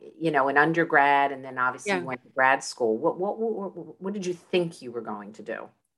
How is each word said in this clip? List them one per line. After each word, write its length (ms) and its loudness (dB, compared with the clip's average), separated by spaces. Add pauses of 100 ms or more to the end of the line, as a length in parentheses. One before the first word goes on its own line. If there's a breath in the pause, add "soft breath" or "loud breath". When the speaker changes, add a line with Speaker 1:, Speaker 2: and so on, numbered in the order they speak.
(180)
Speaker 1:
you 120 0
know, 180 2
in 80 -2
undergrad, 760 4
and 120 -10
then 140 -10
obviously 340 -2
Speaker 2:
Yeah. 60 0
Speaker 1:
you 80 -6
went 160 -8
to 80 -20
grad 340 2
school. 320 -2
What, 220 -2
what, 200 -4
what, 380 -4
what, 240 -16
what 140 -6
did 100 -8
you 80 -2
think 480 -2
you 100 -14
were 120 -8
going 320 -12
to 80 -18
do? 260 -10 (300)